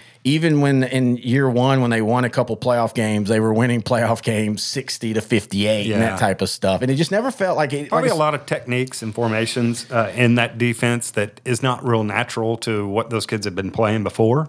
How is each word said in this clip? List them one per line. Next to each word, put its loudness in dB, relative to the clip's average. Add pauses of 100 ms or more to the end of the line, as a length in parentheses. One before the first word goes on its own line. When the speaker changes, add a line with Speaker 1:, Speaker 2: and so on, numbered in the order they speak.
(240)
Speaker 1:
even 2
when 4
in 0
year 2
one, 4
when 2
they 2
won 2
a 2
couple -2
playoff 0
games, 0
they 2
were 2
winning 2
playoff 0
games -2
sixty -6
to -2
fifty-eight 0
and 2
that 2
Speaker 2:
Yeah. -6
Speaker 1:
type 0
of 0
stuff. 0
And 2
it 0
just 0
never 0
felt -2
like 0
it, -6
Speaker 2:
Probably 0
Speaker 1:
like 2
Speaker 2:
a 0
lot 2
of -6
techniques -4
and -6
formations, -2
uh, 0
in 6
that 0
defense 0
that -4
is -2
not -2
real 2
natural -2
to -2
what -2
those -2
kids -4
have -4
been -4
playing 0
before. 2